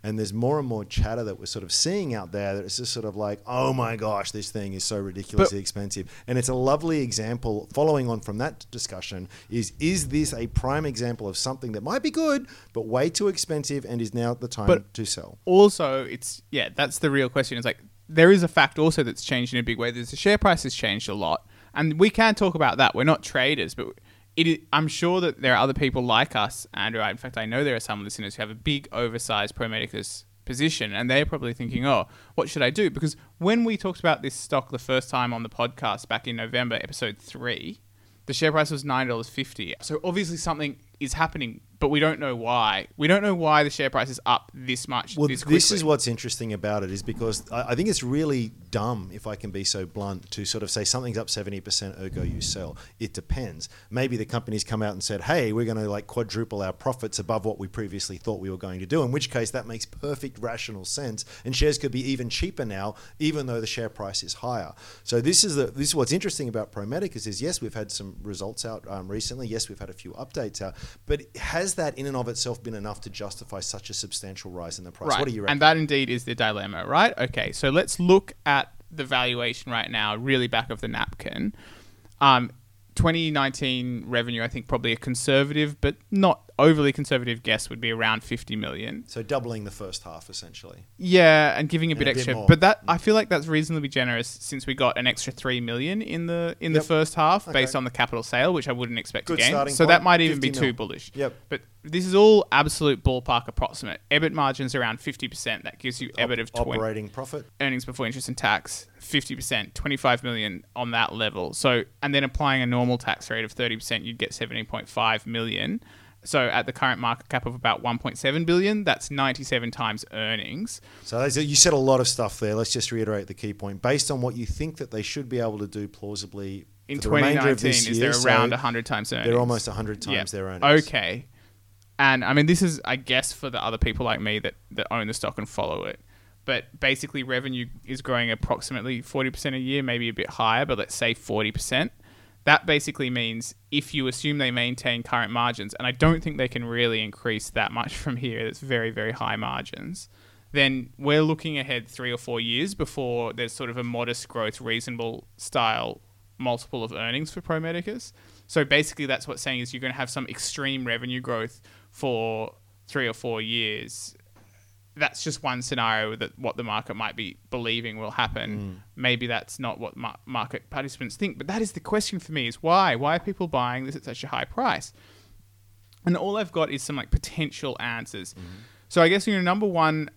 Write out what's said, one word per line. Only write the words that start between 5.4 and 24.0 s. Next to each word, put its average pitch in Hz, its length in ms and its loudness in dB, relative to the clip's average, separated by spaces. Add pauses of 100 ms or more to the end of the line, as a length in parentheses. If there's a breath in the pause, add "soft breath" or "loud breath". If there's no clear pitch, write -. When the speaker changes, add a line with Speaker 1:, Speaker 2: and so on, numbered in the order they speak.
Speaker 2:
But - 20 -6
Speaker 1:
expensive." 101 500 -6 (140 loud breath)
And 123 140 -2
it's 123 100 0
a 127 60 0
lovely 151 460 2
example, 113 760 -4
following 143 340 4
on 110 120 -2
from 107 180 -6
that - 320 -4
discussion, 95 580 -10 (220 loud breath)
is, 117 280 -2
is 156 280 2
this 143 260 0
a 117 140 -4
prime 139 360 0
example 120 440 -4
of 95 100 -6
something 131 360 -6
that 104 100 -6
might 196 180 -2
be 311 80 -2
good, 311 380 0 (260 loud breath)
but 113 140 -4
way 127 240 2
too 202 160 0
expensive 143 580 -2
and 117 160 -4
is 110 140 -4
now 120 180 0
the 123 140 -6
time 110 180 -6
Speaker 2:
But - 300 4
Speaker 1:
to 110 100 -4
sell? - 400 -8
Speaker 2:
also, 180 600 8
it's, - 440 -10
yeah, 131 240 0
that's 139 240 0
the 151 140 2
real 135 180 4
question. 131 300 0
It's 120 60 -4
like, - 160 -2 (280)
there 160 220 10
is 190 100 10
a 170 60 4
fact 147 320 4
also 156 240 4
that's 117 200 -4
changed 123 300 -2
in 123 60 2
a 120 40 0
big 117 140 -2
way. 120 140 -2
There's, 117 180 -8
the 139 80 -8
share 202 220 6
price 180 240 4
has 123 100 -4
changed 104 340 -2
a 101 60 -4
lot, 87 340 -2 (280 soft breath)
and 156 240 2
we 208 100 8
can 226 240 4
talk 185 220 2
about 135 240 4
that. 131 160 6
We're 127 80 2
not 156 180 4
traders, 131 540 0
but - 140 -6 (460 soft breath)